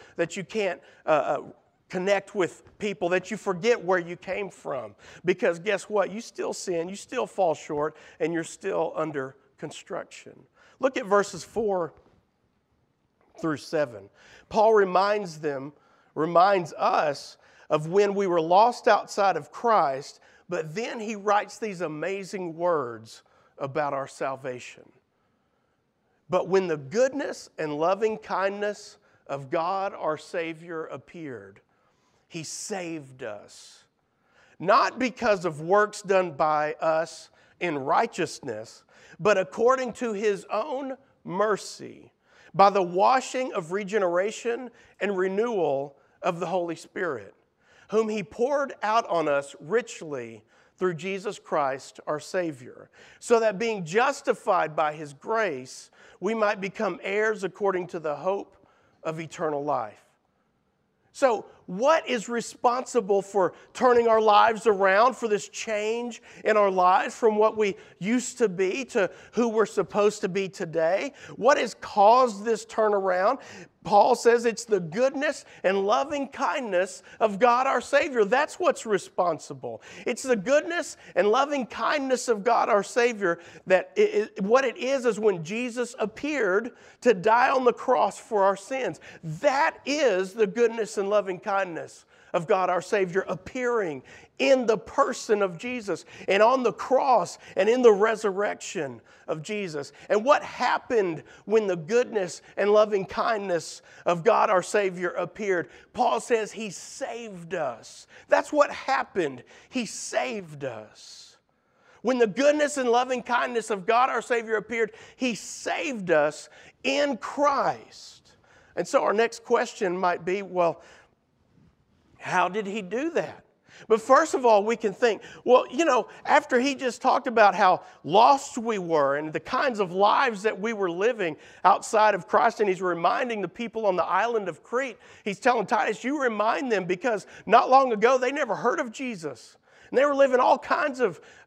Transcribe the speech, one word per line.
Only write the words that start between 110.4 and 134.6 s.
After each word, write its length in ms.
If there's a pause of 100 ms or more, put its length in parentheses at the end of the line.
us. 720 (640)
When 160
the 100
goodness 500
and 120
loving 340
kindness 460
of 160
God 240
our 120
Savior 340
appeared, 360 (260)
he 180
saved 760
us 380 (340)
in 340
Christ. 1120 (460)
And 100
so 160
our 100
next 300
question 540
might 260
be, 180
well, 400 (1400)
how 320
did 180
he 160
do 280
that? 320 (440)
But 120
first 360
of 100
all, 180
we 120
can 180
think, 300 (200)
well, 280
you 140
know, 220 (160)
after 360
he 160
just 260
talked 240
about 300
how 260 (220)
lost 560
we 180
were 380
and 180
the 60
kinds 400
of 120
lives 520
that 160
we 120
were 200
living 440 (280)
outside 500
of 140
Christ, 320
and 100
he's 100
reminding 640
the 60
people 400
on 80
the 80
island 460
of 120